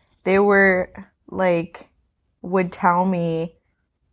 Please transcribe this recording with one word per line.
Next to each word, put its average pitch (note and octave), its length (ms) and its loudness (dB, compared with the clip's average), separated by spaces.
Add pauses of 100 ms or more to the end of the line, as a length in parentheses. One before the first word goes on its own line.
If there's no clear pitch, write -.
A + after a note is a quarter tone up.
(240)
They F#3+ 140 2
were, G3 540 2 (360)
like, F3 600 -4 (540)
would F3+ 300 -2
tell F3+ 320 2
me E3+ 500 -4 (580)